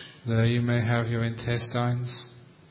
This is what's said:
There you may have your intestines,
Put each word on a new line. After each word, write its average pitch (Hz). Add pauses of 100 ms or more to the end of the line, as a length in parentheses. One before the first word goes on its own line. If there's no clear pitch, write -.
(260)
There 113
you 120
may 120
have 117
your 117
intestines, 120 (400)